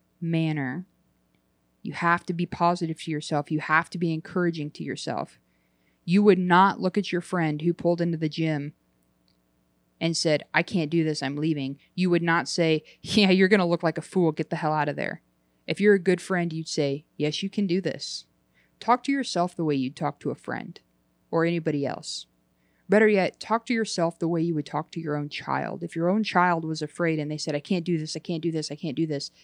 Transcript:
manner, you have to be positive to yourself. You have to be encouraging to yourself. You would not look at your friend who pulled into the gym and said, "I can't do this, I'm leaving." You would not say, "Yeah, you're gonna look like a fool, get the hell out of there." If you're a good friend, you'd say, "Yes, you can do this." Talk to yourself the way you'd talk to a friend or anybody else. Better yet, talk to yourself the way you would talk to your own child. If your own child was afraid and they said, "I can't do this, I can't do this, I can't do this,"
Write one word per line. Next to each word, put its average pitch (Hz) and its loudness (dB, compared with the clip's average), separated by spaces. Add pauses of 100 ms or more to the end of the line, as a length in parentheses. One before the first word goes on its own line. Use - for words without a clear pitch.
(200)
manner, 160 -2 (960)
you 156 -8
have 170 0
to 185 -4
be 170 -2
positive 170 0
to 165 -8
yourself. 151 -4
You 160 0
have 160 2
to - -10
be 165 0
encouraging 160 -2
to 156 -12
yourself. - -6 (640)
You 190 4
would 196 8
not 180 6
look 180 0
at 202 -2
your 175 -2
friend 156 -2
who 175 2
pulled 170 0
into 165 -2
the 160 -2
gym 151 -2 (1300)
and 165 0
said, 151 0
"I 165 2
can't 160 -2
do 165 2
this, 151 -2
I'm 139 -4
leaving." 147 -2 (160)
You 180 0
would 170 4
not 170 2
say, 160 2 (180)
"Yeah, 202 4
you're 190 6
gonna 190 6
look 170 0
like 165 0
a 156 -6
fool, 170 2
get 160 -4
the 165 -4
hell 156 -2
out 151 0
of 143 -6
there." - -6 (440)
If - -4
you're 208 8
a 196 4
good 180 2
friend, 170 -2
you'd 160 -8
say, 143 -2 (100)
"Yes, 151 -2
you 196 -4
can 208 -2
do 180 2
this." - -8 (540)
Talk 247 2
to 277 -2
yourself 180 -2
the 170 -2
way 151 2
you'd 135 -2
talk 147 -6
to 139 -4
a 143 -6
friend - -10 (500)
or 165 2
anybody 160 -2
else. - -8 (640)
Better 214 6
yet, 190 2
talk 226 -2
to 247 -2
yourself 185 -2
the 165 -2
way 165 0
you 170 0
would 147 -4
talk 151 -6
to 170 -8
your 151 -4
own 147 -6
child. 135 -6
If 170 -10
your 170 2
own 214 2
child 175 2
was 156 -6
afraid 160 -2
and 147 -4
they 151 -6
said, 151 -4
"I 147 -2
can't 175 -2
do 175 2
this, 156 -6
I 175 -8
can't 165 -6
do 170 -2
this, 156 -4
I 147 -8
can't 151 -6
do 165 0
this," 147 -6 (140)